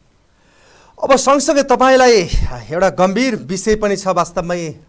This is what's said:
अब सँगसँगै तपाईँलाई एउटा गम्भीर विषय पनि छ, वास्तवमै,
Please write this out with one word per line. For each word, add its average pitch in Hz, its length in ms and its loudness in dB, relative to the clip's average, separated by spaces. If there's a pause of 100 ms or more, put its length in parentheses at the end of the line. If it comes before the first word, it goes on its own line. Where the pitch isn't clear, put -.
(1040)
अब 269 140 4
सँगसँगै 277 460 2
तपाईँलाई 254 600 4 (480)
एउटा 180 200 0
गम्भीर 190 460 0
विषय 185 380 -4
पनि 208 220 -2
छ, 190 100 -14
वास्तवमै, 170 680 -4 (140)